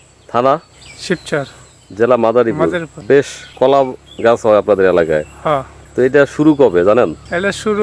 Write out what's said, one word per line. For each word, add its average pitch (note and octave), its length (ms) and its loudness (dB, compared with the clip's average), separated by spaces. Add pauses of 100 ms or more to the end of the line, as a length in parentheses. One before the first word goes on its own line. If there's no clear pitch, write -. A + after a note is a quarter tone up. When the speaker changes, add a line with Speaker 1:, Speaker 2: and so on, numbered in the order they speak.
(300)
Speaker 1:
থানা? B2+ 240 0 (500)
Speaker 2:
শিবচর, D#3 420 -6 (520)
Speaker 1:
জেলা A#2 260 2
মাদারীপুর। A2+ 360 0
Speaker 2:
মাদারীপুর। E3 400 -6 (100)
Speaker 1:
বেশ C3+ 180 2 (300)
কলা C3+ 220 2 (440)
গাছ A#2 220 2
হয় G#2+ 160 4
আপনাদের G2 300 0
এলাকায়। D#2+ 320 0 (200)
Speaker 2:
হ্যাঁ। C#3+ 200 -4 (300)
Speaker 1:
তো - 80 -4
এটা C3+ 200 2 (120)
শুরু D3+ 200 2
কবে A2+ 300 2
জানেন? G#2 260 2 (260)
Speaker 2:
এটা G3 160 -4
শুরু G#3+ 300 -6